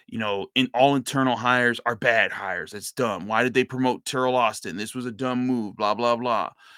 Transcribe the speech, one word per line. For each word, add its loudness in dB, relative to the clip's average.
you -8
know, -2
in, 4
all 6
internal 0
hires 2
are 0
bad 2
hires. -8
It's -10
dumb. -2
Why 2
did -2
they 4
promote -2
Teryl 0
Austin? -2
This -8
was -8
a -6
dumb -2
move, -2
blah, 0
blah, 2
blah. -2